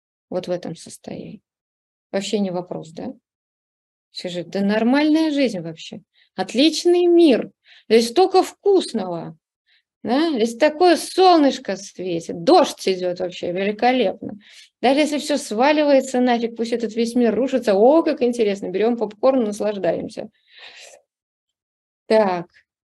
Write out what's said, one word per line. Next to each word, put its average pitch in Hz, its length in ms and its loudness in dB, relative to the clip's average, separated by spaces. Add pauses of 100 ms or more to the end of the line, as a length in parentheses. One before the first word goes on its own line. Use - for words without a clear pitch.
(320)
Вот 185 160 -8
в 180 40 -6
этом 175 260 -8
состоянии. - 640 -16 (680)
Вообще 202 280 -4
не 190 120 -2
вопрос, 170 400 -10
да? 196 220 -12 (960)
Всё - 180 -12
же, 175 140 -8
да 170 180 -6
нормальная 285 720 2
жизнь 247 300 -2
вообще. 160 400 -14 (340)
Отличный 311 720 2
мир. 339 440 4 (380)
Здесь 226 200 4
столько 370 340 4
вкусного. 185 960 -2 (640)
Да? 302 280 0
Здесь 233 260 -2
такое 302 400 4
солнышко 294 800 2
светит, 180 640 -8
дождь 302 440 4
идёт 180 340 -4
вообще 175 320 -8
великолепно. 208 840 -2 (420)
Даже 269 200 2
если 294 180 0
всё 294 180 -4
сваливается 269 840 2
нафиг, 233 360 0
пусть 226 160 -4
этот 226 220 -6
весь 233 200 -2
мир 233 200 2
рушится, 247 400 0
о, 269 280 6
как 320 200 -2
интересно, 208 460 -2
берём 214 280 -2
попкорн, 247 480 0
наслаждаемся. 202 840 -6 (1800)
Так, 190 380 2 (400)